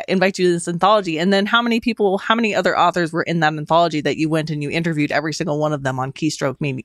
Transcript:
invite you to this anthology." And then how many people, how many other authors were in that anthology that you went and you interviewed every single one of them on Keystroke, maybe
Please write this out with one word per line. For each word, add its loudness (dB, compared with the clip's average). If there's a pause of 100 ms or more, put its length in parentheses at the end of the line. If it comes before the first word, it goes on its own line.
invite 0
you 4
to 4
this -2
anthology." 0
And 2
then 2
how 2
many 0
people, 0
how 0
many 0
other 0
authors 2
were -2
in -2
that 2
anthology 2
that 0
you 0
went 0
and -4
you -4
interviewed -2
every -2
single -2
one 2
of -4
them -2
on -4
Keystroke, -2
maybe -4